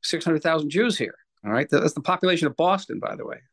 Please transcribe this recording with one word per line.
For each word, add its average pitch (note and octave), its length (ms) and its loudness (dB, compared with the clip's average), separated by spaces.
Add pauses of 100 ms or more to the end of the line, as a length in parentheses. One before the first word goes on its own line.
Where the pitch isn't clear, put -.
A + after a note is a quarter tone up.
Six - 220 -4
hundred D#3+ 180 2
thousand D#3+ 280 0
Jews G#3 260 0
here, G#2 200 -4 (280)
all G#2 60 -6
right? C3+ 180 0
That's D3 260 2
the D#3 60 -6
population F3+ 460 2
of C3+ 100 -2
Boston, F#3+ 440 0
by - 160 -6
the - 100 -12
way. - 140 -12 (120)